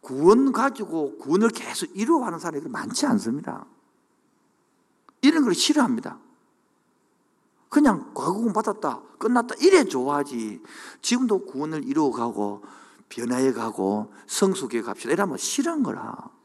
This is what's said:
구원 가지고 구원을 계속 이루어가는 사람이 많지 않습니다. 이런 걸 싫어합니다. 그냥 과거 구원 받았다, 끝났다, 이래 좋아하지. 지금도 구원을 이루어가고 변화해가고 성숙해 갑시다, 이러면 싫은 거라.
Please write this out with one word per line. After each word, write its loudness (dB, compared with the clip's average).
구원 4
가지고 -2
구원을 2
계속 -8
이루어가는 0
사람이 -8
많지 -4
않습니다. -2
이런 6
걸 4
싫어합니다. 0
그냥 4
과거 -4
구원 -2
받았다, -2
끝났다, 0
이래 8
좋아하지. -4
지금도 2
구원을 -6
이루어가고 0
변화해가고 0
성숙해 -2
갑시다, -4
이러면 0
싫은 -2
거라. -8